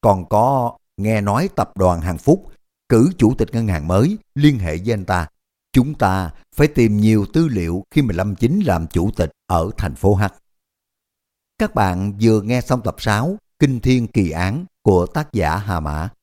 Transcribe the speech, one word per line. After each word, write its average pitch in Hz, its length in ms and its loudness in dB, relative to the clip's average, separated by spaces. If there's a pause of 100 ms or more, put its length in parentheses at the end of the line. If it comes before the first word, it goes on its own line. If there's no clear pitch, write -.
Còn 95 280 0
có, 120 480 0 (200)
nghe 107 240 0
nói 107 340 -2
tập - 220 -4
đoàn 90 240 2
Hằng 85 160 -4
Phúc - 340 0 (380)
cử 123 280 4
chủ 117 200 2
tịch - 160 -4
ngân 117 140 -2
hàng 80 200 -4
mới, 123 300 0 (180)
liên 147 240 2
hệ 82 180 -4
với 107 160 -4
anh 98 120 -6
ta. 87 220 -4 (460)
Chúng 135 200 2
ta 95 380 -2 (240)
phải 147 120 2
tìm 113 300 2
nhiều 107 360 2
tư 160 140 2
liệu 92 440 -4
khi 151 100 2
mà 113 120 0
Lâm 92 220 -2
Chính 147 240 2
làm 90 280 0
chủ 90 280 -2
tịch 80 160 -2 (160)
ở 85 300 -2
thành 90 180 -6
phố 101 200 2
H." 101 80 0 (1300)
Các 214 180 -2
bạn 98 460 0
vừa 110 200 4
nghe 120 200 -2
xong 123 200 -2
tập - 160 -6
sáu 120 400 -2 (220)
Kinh 135 200 2
Thiên 123 280 2
Kỳ 92 240 0
Án 95 340 -4 (160)
của 90 240 4
tác 151 280 -8
giả 82 240 0
Hà 98 220 -4
Mã. 76 300 -6 (140)